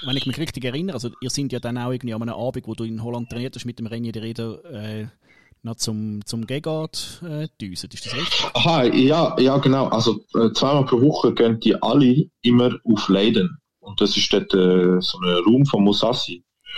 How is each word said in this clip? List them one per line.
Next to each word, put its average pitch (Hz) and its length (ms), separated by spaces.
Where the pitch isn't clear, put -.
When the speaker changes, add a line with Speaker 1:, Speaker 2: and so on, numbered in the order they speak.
Speaker 1:
wenn 131 120
ich 135 100
mich 127 100
richtig 143 260
erinnere, 135 300
also 120 160
ihr 127 100
seid 139 200
ja 127 80
dann 120 200
auch 123 120
irgendwie 123 220
an 110 80
einem 117 140
Abend, 123 320
wo 110 80
du 117 80
in 113 200
Holland 120 280
trainiert 120 240
hast, 120 100
mit 120 140
dem 113 80
René 117 240
de 107 100
Reder, 113 500
äh, 107 360
noch 113 120
zum, 107 500
zum 117 200
Gegard, 156 800
äh, 151 200
düsen. 92 320
Ist - 140
das 127 100
richtig? - 380
Speaker 2:
Aha, 165 320
ja, 135 540
ja, 131 180
genau. 135 300
Also, 110 360
äh, 113 180
zweimal 139 320
pro - 160
Woche 135 320
gehen 113 260
die - 220
alle 131 440
immer 123 420
auf 107 240
Leiden. 98 480
Und - 200
das - 160
ist - 160
dort, - 220
äh, 90 480
so - 180
ein 90 280
Raum 131 180
von 107 180
Musashi. 104 600